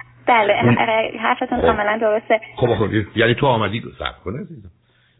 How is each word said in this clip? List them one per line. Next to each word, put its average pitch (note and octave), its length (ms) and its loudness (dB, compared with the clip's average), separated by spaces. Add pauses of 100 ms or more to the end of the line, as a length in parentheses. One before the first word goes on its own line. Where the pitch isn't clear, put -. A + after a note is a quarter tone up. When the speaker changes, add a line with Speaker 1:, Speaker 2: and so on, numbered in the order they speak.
(280)
Speaker 1:
بله، A3 360 2
Speaker 2:
اون A#3+ 140 4
Speaker 1:
اه، A3 420 0
حرفتون B3 400 -2
Speaker 2:
خب. B3 60 2
Speaker 1:
کاملاً G#3+ 320 0
درسته. A3 420 0 (160)
Speaker 2:
خب، A#2 180 2
خب، G2+ 420 -2
یعنی A2+ 180 4
تو C#3+ 120 0
آمدی، A2 360 0 (160)
صبر C#2 260 -8
کن G#2+ 140 -8
عزیزم. C3+ 320 -16 (500)